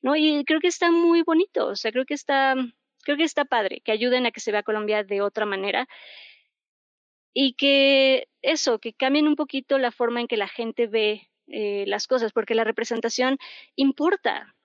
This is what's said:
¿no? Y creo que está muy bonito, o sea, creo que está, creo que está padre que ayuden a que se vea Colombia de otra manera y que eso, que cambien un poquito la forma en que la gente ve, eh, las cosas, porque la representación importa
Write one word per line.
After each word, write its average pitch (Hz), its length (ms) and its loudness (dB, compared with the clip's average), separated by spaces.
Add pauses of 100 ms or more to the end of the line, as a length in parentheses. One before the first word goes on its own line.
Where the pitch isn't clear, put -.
¿no? 269 120 2
Y 302 300 2
creo 320 140 0
que 359 80 0
está 339 240 2
muy 339 320 4
bonito, 330 440 0
o 202 80 -6
sea, 220 160 -4
creo 254 140 -2
que 294 80 -6
está, 269 420 0 (480)
creo 285 140 -2
que 311 60 2
está 247 220 0
padre 214 380 -2
que - 80 -4
ayuden 247 360 0
a 226 40 -2
que 226 80 -20
se 220 120 -6
vea 208 120 0
Colombia 214 400 -2
de 196 180 -4
otra 202 260 -2
manera 202 400 -4 (1500)
y 262 200 0
que 269 720 4 (140)
eso, 262 380 0
que 226 140 -10
cambien 285 340 2
un 302 80 2
poquito 277 420 -2
la 247 140 0
forma 240 300 -2
en 233 60 -6
que 233 100 -2
la 196 100 -2
gente 226 400 -4
ve, 214 420 -2 (180)
eh, 202 400 -4
las 202 200 -4
cosas, 226 260 0
porque 226 220 -2
la 226 80 2
representación 240 760 -2 (380)
importa 294 880 0